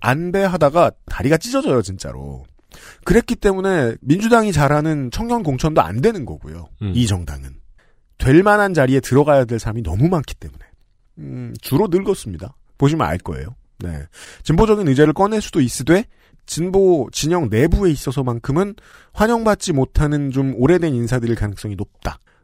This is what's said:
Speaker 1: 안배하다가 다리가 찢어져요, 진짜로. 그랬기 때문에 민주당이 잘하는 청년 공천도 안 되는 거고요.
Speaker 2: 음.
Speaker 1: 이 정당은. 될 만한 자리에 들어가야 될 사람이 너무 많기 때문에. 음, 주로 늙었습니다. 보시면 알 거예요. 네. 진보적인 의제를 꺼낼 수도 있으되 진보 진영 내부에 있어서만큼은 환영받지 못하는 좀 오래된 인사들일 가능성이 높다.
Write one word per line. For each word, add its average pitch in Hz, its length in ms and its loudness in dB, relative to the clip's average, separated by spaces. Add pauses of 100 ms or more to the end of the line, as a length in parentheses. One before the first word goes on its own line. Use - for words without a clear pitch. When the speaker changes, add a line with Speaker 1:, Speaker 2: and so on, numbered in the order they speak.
Speaker 1:
안배하다가 170 880 2 (160)
다리가 151 300 0
찢어져요, 226 440 0
진짜로. 69 640 -10 (600)
그랬기 226 320 2
때문에 190 680 0
민주당이 214 520 2
잘하는 147 580 0
청년 233 320 -4
공천도 156 380 0
안 98 200 -2
되는 190 240 0
거고요. 78 420 -14 (140)
Speaker 2:
음. 101 140 -4
Speaker 1:
이 120 100 2
정당은. 78 500 -6 (640)
될 151 260 6
만한 208 300 2
자리에 135 260 2
들어가야 139 460 4
될 113 140 -4
사람이 113 240 -6
너무 101 240 0
많기 175 280 -2
때문에. - 280 -20 (540)
음, 127 440 -12
주로 165 300 0
늙었습니다. 127 640 -4 (220)
보시면 143 280 2
알 82 120 -2
거예요. 73 380 -10 (240)
네. 80 240 -10 (400)
진보적인 208 440 2
의제를 147 260 6
꺼낼 208 280 0
수도 - 200 -4
있으되 139 440 0 (420)
진보 180 640 2
진영 156 380 -2
내부에 165 420 2
있어서만큼은 139 840 -4 (380)
환영받지 220 600 0
못하는 143 580 0
좀 135 260 0
오래된 160 380 2
인사들일 117 400 -2
가능성이 104 400 -6
높다. - 440 -10 (240)